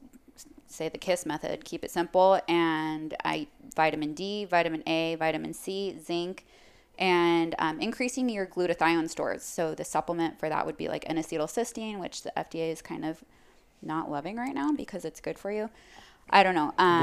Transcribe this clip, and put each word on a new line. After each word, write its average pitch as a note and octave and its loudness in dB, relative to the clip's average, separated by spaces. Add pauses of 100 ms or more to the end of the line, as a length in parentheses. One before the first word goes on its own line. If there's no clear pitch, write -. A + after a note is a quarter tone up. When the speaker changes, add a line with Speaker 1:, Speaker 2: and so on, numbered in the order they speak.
(340)
Speaker 1:
s-, - -20 (220)
say D#3+ -8
the - -8
kiss - 0
method, D#3 -6
keep - -10
it - -10
simple. F#3 6
And D#3 2 (100)
I, D#3 -2 (280)
vitamin D#3 0
D, G3+ -4
vitamin E3+ 2
A, E3 0
vitamin D#3+ -2
C, F#3+ -6
zinc, F3 -6 (520)
and, E3+ 4
um, D#3+ 0
increasing B3 -2
your G3+ -2
glutathione E3+ 2
stores. - -4
So D#3+ -2
the D#3 -6
supplement E3 -2
for D#3 -2
that D#3 0
would D#3 -4
be, - -6
like, D#3 -6
N-acetylcysteine, F#3+ -4
which - -10
the - -10
F D#3+ -4
D E3 -6
A D#3+ 0
is D#3+ -8
kind - -8
of D#3+ -6 (580)
not D#3+ -4
loving D3+ -6
right C4 -6
now C#4 0
because F#3+ -4
it's D#3+ -10
good D#3+ -6
for G3+ -6
you. G#3+ -4 (640)
I G3 10
don't F#3 4
know. D3+ 0
Speaker 2:
We-, F3+ 6 (200)